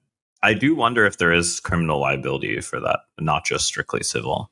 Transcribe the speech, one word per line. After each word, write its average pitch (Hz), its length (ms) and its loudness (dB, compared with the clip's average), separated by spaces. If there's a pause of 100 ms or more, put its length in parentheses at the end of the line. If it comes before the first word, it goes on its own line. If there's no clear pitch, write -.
(420)
I 107 140 4
do 135 180 2
wonder 120 320 4
if - 140 0
there 85 120 4
is 85 280 2
criminal 80 400 0
liability 67 600 -2
for - 180 -8
that, - 220 -2 (180)
not 78 260 0
just - 220 -2
strictly - 340 -4
civil. - 500 -4